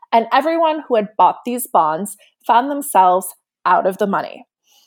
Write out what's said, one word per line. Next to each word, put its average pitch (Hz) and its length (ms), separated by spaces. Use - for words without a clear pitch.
and 226 220
everyone 311 520
who 240 120
had 208 200
bought - 280
these 247 200
bonds 165 520
found 247 240
themselves 190 640
out 180 220
of 190 120
the 208 80
money. - 380